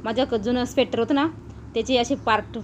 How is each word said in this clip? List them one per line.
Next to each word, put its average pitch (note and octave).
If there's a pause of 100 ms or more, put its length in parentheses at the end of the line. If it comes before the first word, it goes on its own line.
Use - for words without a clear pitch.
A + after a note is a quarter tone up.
माझ्याकडं A3+
जुनं B3
स्वेटर B3
होतं A#3
ना, C#4+ (460)
त्याचे A#3+
असे A#3+
पार्ट A3